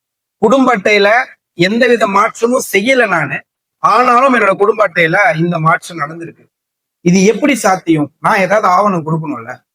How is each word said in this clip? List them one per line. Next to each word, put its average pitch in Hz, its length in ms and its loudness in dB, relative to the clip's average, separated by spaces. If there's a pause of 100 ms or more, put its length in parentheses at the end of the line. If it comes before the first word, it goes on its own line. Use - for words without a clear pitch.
(420)
குடும்ப 254 300 4
அட்டையில 202 360 2 (500)
எந்தவித 226 460 2 (120)
மாற்றமும் 226 560 -2
செய்யல 233 420 0
நானு, 151 220 -4 (460)
ஆனாலும் 247 540 2
என்னோட 202 200 0
குடும்ப 214 280 0
அட்டையில 170 340 -2 (240)
இந்த 175 160 -2
மாற்றம் 165 440 -2
நடந்திருக்கு. 170 420 -14 (600)
இது 175 200 2
எப்படி 226 320 2
சாத்தியம்? 170 520 -2 (120)
நான் 196 240 0
ஏதாவது 202 240 0
ஆவணம் 180 380 0
கொடுக்கணும்ல, 143 460 -6 (220)